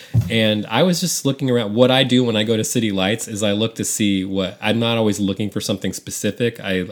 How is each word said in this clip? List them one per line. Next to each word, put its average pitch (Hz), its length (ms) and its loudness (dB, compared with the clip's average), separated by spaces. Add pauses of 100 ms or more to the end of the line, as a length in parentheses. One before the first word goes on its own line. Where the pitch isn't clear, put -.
(300)
And 107 380 2
I 117 160 2
was 175 180 2
just 170 240 -2
looking 135 240 0
around. 117 260 0
What 123 160 6
I 131 140 4
do 123 180 4
when 117 140 0
I 107 60 2
go 110 120 0
to 110 80 0
City 110 280 0
Lights 98 360 0
is 107 160 -6
I 104 80 2
look 110 240 -2
to 113 80 -4
see 98 400 0
what, 95 380 -4
I'm 107 180 0
not 117 180 0
always 107 220 0
looking 101 300 -2
for 101 120 -6
something 98 320 -4
specific. - 680 -4
I, 95 300 -2